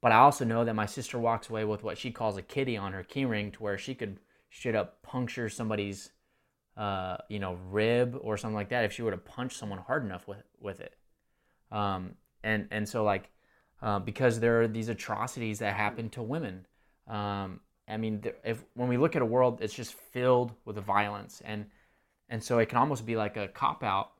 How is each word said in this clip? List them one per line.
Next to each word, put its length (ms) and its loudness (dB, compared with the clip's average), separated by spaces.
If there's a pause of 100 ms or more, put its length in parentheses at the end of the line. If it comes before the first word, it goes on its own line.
but 80 8
I 160 10
also 180 4
know 200 2
that 100 0
my 100 2
sister 320 -6
walks 320 0
away 160 -2
with 180 -2
what 140 -4
she 140 -6
calls 260 -2
a 60 -8
kitty 340 -2
on 160 -6
her 100 -8
key 220 -4
ring 280 -2
to 100 -14
where 160 -2
she 160 -8
could 240 -8 (320)
straight 240 -2
up 260 -2
puncture 480 -4
somebody's, 640 -4 (720)
uh, 320 -4 (120)
you 100 -4
know, 140 -4 (180)
rib 500 4
or 160 -2
something 240 -4
like 80 -6
that 160 2
if 80 -2
she 80 -8
were 160 0
to 0 - (180)
punch 220 -6
someone 220 -8
hard 260 -2
enough 220 -8
with, 160 -12 (160)
with 220 -8
it. 140 -16 (760)
Um, 440 -2 (280)
and, 260 0
and 180 -2
so, 160 0
like, 280 0 (500)
uh, 180 0
because 400 2
there 220 4
are 60 4
these 220 -4
atrocities 720 -4
that 140 0
happen 380 -2
to 100 -10
women. 460 -6 (400)
Um, 520 -4 (280)
I 100 -6
mean, 240 -2
th-, 220 -6
if, 200 -4 (120)
when 120 -2
we 100 2
look 180 4
at 80 2
a 20 2 (100)
world, 280 4
it's 100 -2
just 220 -10
filled 580 2 (120)
with 120 -8
violence. 680 0
And, 220 -6 (640)
and 140 -4
so 160 4
it 100 6
can 80 2
almost 280 2
be 100 -2
like 220 -2
a 100 -4
cop-out 720 -2